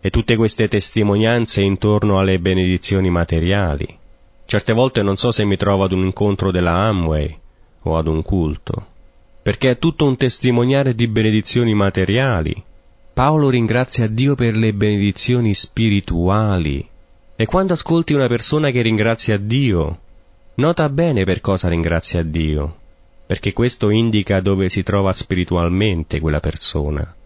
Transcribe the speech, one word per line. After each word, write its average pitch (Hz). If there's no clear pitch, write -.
E 98
tutte 117
queste 110
testimonianze 107
intorno 101
alle 95
benedizioni 92
materiali. 85
Certe -
volte 117
non 98
so 120
se 107
mi 98
trovo 98
ad 95
un 92
incontro 95
della 87
Amway 82
o 80
ad 80
un 80
culto, -
perché 196
è 120
tutto 156
un 131
testimoniare 127
di 117
benedizioni 110
materiali. 98
Paolo 143
ringrazia 120
Dio 131
per 117
le 110
benedizioni 104
spirituali. 95
E 113
quando 190
ascolti 165
una 135
persona 143
che 123
ringrazia 110
Dio, 101
nota 151
bene 139
per 90
cosa 92
ringrazia 82
Dio, 78
perché -
questo 117
indica 107
dove 95
si 98
trova 98
spiritualmente 87
quella 78
persona. 73